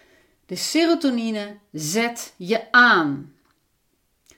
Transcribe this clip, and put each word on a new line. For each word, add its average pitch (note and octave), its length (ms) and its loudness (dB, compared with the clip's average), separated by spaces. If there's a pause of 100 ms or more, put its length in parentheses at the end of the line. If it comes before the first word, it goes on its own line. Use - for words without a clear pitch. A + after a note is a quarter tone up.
(460)
de F3+ 100 -10
serotonine A#3 1000 -2 (160)
zet G#3 640 -4
je G3+ 360 -4
aan. F#3 600 4 (1040)